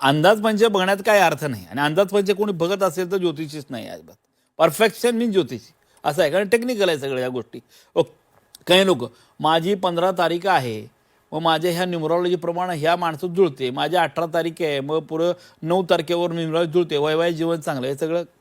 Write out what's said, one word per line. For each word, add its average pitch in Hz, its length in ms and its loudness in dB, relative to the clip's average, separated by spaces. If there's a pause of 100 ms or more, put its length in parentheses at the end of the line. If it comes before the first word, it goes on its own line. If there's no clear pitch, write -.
अंदाज 156 400 4
म्हणजे 220 260 2
बघण्यात 196 380 2
काय 214 140 6
अर्थ 156 260 2
नाही. 110 260 -8
आणि 123 100 -4
अंदाज 156 300 2
म्हणजे 202 220 2
कोणी 208 180 -2
बघत 185 320 -2
असेल 180 280 -2
तर 196 60 0
ज्योतिषीच 156 520 -4
नाही 117 180 -10
अजिबात. 82 280 -18 (420)
परफेक्शन 214 580 2
मीन्स 226 180 0
ज्योतिषी 131 400 -2 (300)
असं 147 180 0
आहे, 151 100 2
कारण 196 160 0
टेक्निकल 226 420 0
आहे 160 80 0
सगळ्या 131 260 -4
या 123 60 -4
गोष्टी. 127 300 -10 (360)
ओके, 170 180 0 (540)
काही 185 180 6
लोक, 135 260 0 (280)
"माझी 165 360 2
पंधरा 185 360 0
तारीख 175 360 -2
आहे, 123 400 0 (440)
मग 156 80 -6
माझ्या 165 320 2
ह्या 175 140 -2
न्युमरॉलॉजीप्रमाणे 175 920 -2
ह्या 160 180 2
माणसं 170 320 -4
जुळते, 165 420 0
माझी 147 260 -2
अठरा 160 380 0
तारीख 165 280 -2
आहे, 147 180 -2
मग 147 200 -2
पुढं 160 320 -2 (300)
नऊ 175 280 0
तारखेवर 170 420 0
न्युमरॉलॉजी 165 400 -2
जुळते, 170 260 0
वैवाहिक 156 380 0
जीवन 165 240 -2
चांगलं," 143 280 -4
हे 139 80 -4
सगळं 165 280 -4 (180)